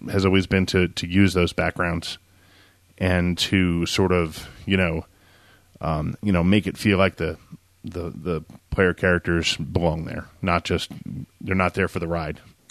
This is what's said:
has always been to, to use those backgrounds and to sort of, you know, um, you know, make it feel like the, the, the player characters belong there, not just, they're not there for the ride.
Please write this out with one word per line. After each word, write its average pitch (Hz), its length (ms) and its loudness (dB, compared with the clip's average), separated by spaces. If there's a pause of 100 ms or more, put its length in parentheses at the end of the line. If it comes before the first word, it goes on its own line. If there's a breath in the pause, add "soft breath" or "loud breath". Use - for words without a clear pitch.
has 98 160 0
always 95 220 4
been 95 200 2
to, 90 200 2
to - 220 -6
use 92 260 4
those 87 180 2
backgrounds 85 640 -2 (800 soft breath)
and 90 420 2
to 87 480 2
sort 92 260 2
of, 85 360 -2 (180)
you 95 100 2
know, 82 280 0 (760 soft breath)
um, 78 420 -2
you 104 80 0
know, 85 140 4
make 95 240 4
it - 100 -8
feel 104 180 2
like 95 200 2
the, 82 200 -4 (480)
the, 85 260 -8
the 82 340 -6 (260)
player 92 240 2
characters 85 640 2
belong 80 480 0
there, 78 220 -10 (160)
not 87 220 0
just, - 280 -2 (480)
they're 95 160 -2
not 90 180 2
there 95 140 0
for - 100 -8
the 85 100 -6
ride. 80 300 -4 (320)